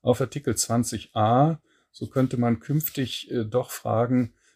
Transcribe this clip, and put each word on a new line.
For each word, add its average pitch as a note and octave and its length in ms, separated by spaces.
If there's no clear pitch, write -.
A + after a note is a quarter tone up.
auf B2 200
Artikel C3 340
zwanzig - 600
a, B2 440
so - 160
könnte C3 300
man A#2 220
künftig, - 720
äh, A#2+ 140
doch B2 260
fragen, A#2 600